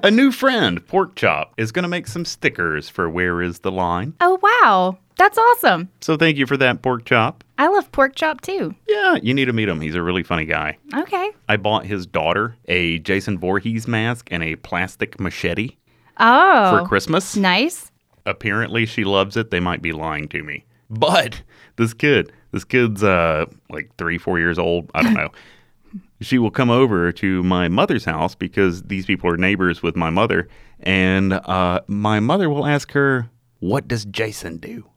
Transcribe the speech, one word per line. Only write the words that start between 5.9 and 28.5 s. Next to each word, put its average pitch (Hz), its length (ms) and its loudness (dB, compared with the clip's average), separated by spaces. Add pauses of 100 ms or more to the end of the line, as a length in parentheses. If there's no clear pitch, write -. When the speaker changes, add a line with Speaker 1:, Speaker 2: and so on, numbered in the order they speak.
Speaker 1:
So 160 160 0
thank 160 180 4
you 139 100 0
for 135 120 0
that, 127 240 2
Pork 123 240 -2
Chop. 123 400 2 (120)
Speaker 2:
I 285 120 4
love 403 240 0
Pork 269 220 2
Chop, 311 260 -4
too. 359 340 -6 (140)
Speaker 1:
Yeah, 403 340 2
you 120 100 0
need 139 120 2
to 123 80 -2
meet 110 160 0
him. 80 100 -2
He's 78 160 -4
a 87 80 0
really 90 200 0
funny 82 200 -2
guy. 78 340 -4 (160)
Speaker 2:
Okay. 370 380 -4 (160)
Speaker 1:
I 107 80 2
bought 104 300 -2
his 92 200 -6
daughter 90 520 -2 (100)
a 85 320 -2
Jason 95 380 -4
Voorhees 101 500 -4
mask 117 420 -4
and 85 140 -6
a 80 140 -6
plastic - 640 -8
machete 90 560 -4 (420)
Speaker 2:
Oh. 240 580 6
Speaker 1:
for 175 100 0
Christmas. 165 500 0
Speaker 2:
Nice. 196 540 0 (340)
Speaker 1:
Apparently, 110 600 -2
she 110 200 -4
loves 98 320 0
it. 113 140 -4
They 90 100 0
might 87 200 -2
be 80 120 -6
lying 78 360 -6
to 78 140 -8
me. 73 220 -14 (240)
But 143 540 0 (340)
this 113 160 0
kid, 131 400 0 (180)
this 95 140 -6
kid's, 113 400 0
uh, 85 400 2 (240)
like, 78 280 -12
three, 85 200 -2
four 90 200 -2
years 85 220 0
old. 87 340 -2
I - 100 0
don't 226 100 2
know. - 220 -2
<laughs> - 60 -20 (800)
She 127 160 0
will 113 140 2
come 127 180 2
over 110 440 4
to 95 280 -2
my 90 260 2
mother's 120 380 0
house 82 300 -4
because 92 480 -2